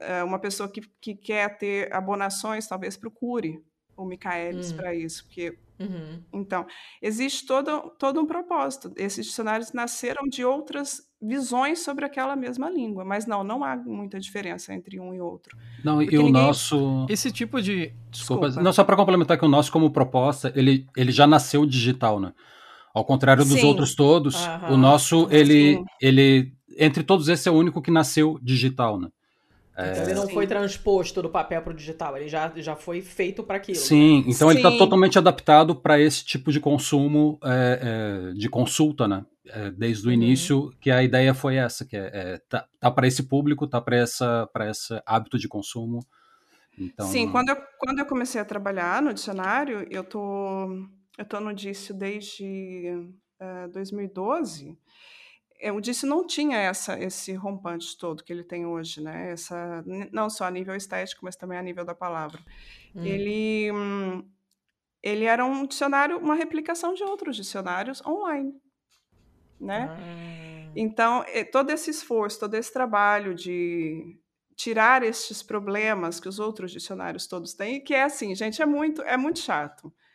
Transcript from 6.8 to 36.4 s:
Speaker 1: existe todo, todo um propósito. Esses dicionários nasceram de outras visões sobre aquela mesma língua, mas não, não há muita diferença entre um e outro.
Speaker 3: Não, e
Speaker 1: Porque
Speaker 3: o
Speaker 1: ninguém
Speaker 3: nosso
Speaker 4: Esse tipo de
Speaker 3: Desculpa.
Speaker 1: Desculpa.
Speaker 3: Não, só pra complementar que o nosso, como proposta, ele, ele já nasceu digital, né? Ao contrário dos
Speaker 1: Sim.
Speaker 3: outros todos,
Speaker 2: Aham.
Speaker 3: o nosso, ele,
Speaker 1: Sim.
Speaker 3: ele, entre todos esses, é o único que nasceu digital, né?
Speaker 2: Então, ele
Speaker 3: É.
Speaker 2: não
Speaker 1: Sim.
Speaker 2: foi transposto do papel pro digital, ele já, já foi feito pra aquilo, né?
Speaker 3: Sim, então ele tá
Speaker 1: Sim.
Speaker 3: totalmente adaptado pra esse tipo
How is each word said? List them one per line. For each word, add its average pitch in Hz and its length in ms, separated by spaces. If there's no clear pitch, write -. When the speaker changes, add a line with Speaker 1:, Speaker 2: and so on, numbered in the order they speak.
Speaker 1:
existe 240 440
todo, 294 520
todo 277 220
um 311 60
propósito. 311 720
Esses 196 280
dicionários 220 460
nasceram 247 560
de 247 160
outras 285 580
visões 262 580
sobre 285 240
aquela 277 320
mesma 254 340
língua, 220 360
mas 202 200
não, 208 160
não 226 220
há 262 140
muita 208 420
diferença 190 540
entre 190 260
um 185 140
e 180 80
outro. 175 360
Speaker 3:
Não, 151 200
e 151 60
Speaker 1:
Porque 151 100
Speaker 3:
o 151 60
Speaker 1:
ninguém 139 100
Speaker 3:
nosso 139 640
Speaker 4:
Esse 220 220
tipo 233 300
de 185 320
Speaker 3:
Desculpa. 131 360
Speaker 1:
Desculpa. 135 160
Speaker 3:
Não, 180 100
só 196 100
pra 196 140
complementar 180 400
que 165 80
o 151 40
nosso, 143 220
como 160 200
proposta, 135 680
ele, 135 280
ele 127 180
já 143 120
nasceu 147 400
digital, 123 540
né? 92 140
Ao 135 120
contrário 135 400
dos 139 140
Speaker 1:
Sim. 147 60
Speaker 3:
outros 143 300
todos, 147 400
Speaker 2:
Aham. 170 380
Speaker 3:
o 135 40
nosso, 143 520
ele, 147 480
Speaker 1:
Sim. 180 80
Speaker 3:
ele, 135 520
entre 156 260
todos 175 240
esses, 165 180
é 180 60
o - 40
único 165 260
que 175 100
nasceu 156 500
digital, 127 560
né? 90 120
Speaker 2:
Então, 185 260
ele 185 80
Speaker 3:
É. 190 40
Speaker 2:
não 202 120
Speaker 1:
Sim. 196 60
Speaker 2:
foi 202 140
transposto 196 720
do 165 80
papel 165 320
pro 165 120
digital, 156 420
ele 147 140
já, 156 260
já 156 220
foi 175 240
feito 190 420
pra 196 140
aquilo, 196 200
né? - 60
Speaker 3:
Sim, 151 420
então 127 240
ele 160 120
tá 180 100
Speaker 1:
Sim. 233 60
Speaker 3:
totalmente 190 400
adaptado 160 580
pra 151 240
esse 151 240
tipo 135 300